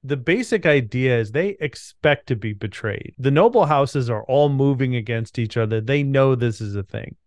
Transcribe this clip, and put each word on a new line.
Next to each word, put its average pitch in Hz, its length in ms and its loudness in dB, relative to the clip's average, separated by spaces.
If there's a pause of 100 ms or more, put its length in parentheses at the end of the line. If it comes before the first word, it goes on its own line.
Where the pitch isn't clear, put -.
the 139 120 -4
basic 180 500 -2
idea 127 520 2
is 107 140 -4
they 190 260 -2
expect - 720 -2
to 127 80 0
be 107 160 -6
betrayed. - 680 -8
The 131 120 0
noble 202 340 4
houses 139 460 0
are 110 140 -4
all 147 260 2
moving 135 440 0
against 113 440 -4
each 113 180 -4
other. 110 240 0
They 139 220 0
know 135 320 4
this 117 260 -2
is 101 160 -6
a 101 60 -4
thing. - 340 -12 (100)